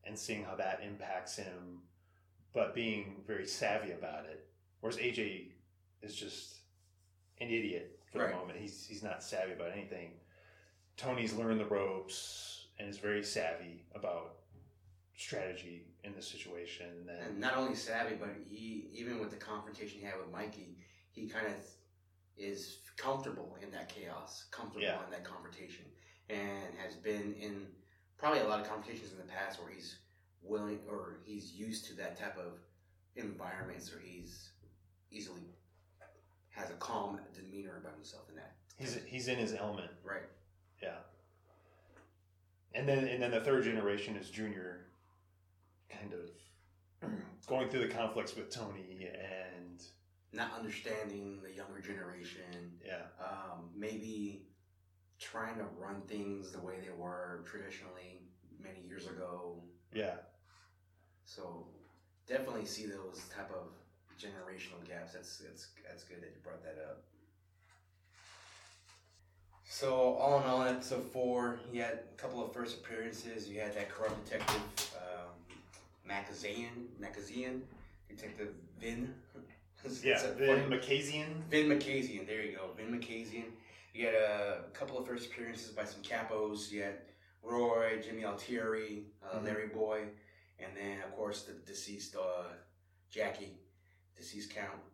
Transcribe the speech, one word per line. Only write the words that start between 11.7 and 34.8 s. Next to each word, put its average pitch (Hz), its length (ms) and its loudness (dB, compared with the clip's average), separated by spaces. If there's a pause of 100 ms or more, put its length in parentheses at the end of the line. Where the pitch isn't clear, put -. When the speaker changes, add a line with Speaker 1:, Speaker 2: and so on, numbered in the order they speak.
Speaker 1:
and 104 100 -4
is 98 100 -6
very 104 240 4
savvy 85 600 0 (100)
about 82 440 -2 (760)
strategy 90 720 -4 (160)
in 101 120 -8
this 92 140 -8
situation. 87 800 -8
And 87 120 -6
Speaker 2:
And 101 180 -2
not 127 180 4
only 127 200 4
savvy, 113 400 0
but 104 140 -4 (180)
he, 110 440 -6
even 117 280 -4
with 104 100 -2
the 101 60 -8
confrontation 104 640 -6
he 101 40 -8
had 95 140 -4
with 90 140 -6
Mikey, 95 440 -6 (360)
he 110 160 -6
kind 110 180 0
of - 80 0 (840)
is 101 440 -4 (160)
comfortable - 680 0
in 98 80 -10
that - 180 -6
chaos, - 640 -8
comfortable 104 320 -4
Speaker 1:
Yeah. 92 220 4
Speaker 2:
in 90 80 -8
that 90 120 -6
confrontation, 90 600 -10 (440)
and 98 500 -2
has - 180 -4
been 104 380 2
in 101 340 -4 (480)
probably 151 240 8
a 110 80 6
lot 104 120 6
of 104 80 -2
confrontations 107 440 -4
in 95 60 -10
the 90 60 -10
past 98 360 -4
where 87 100 -8
he's 92 280 -10 (420)
willing, 104 480 0
or 90 360 -6
he's 101 280 -8
used 110 340 -4
to 104 80 -10
that 98 220 -4
type 92 220 -4
of 87 200 -6 (580)
environment, 92 680 -4
so 82 160 -8
he's 90 520 -10 (600)